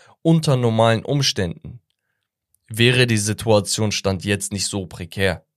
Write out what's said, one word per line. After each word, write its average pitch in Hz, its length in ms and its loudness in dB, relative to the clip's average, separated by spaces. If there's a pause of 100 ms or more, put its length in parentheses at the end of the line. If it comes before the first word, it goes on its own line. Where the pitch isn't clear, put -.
(220)
unter 156 360 2
normalen 113 480 2
Umständen 123 720 -4 (880)
wäre 120 400 4
die 113 100 2
Situation 104 760 0
Stand 95 340 -4
jetzt 101 260 -2
nicht 98 160 -4
so 98 180 -6
prekär. 87 600 -4 (120)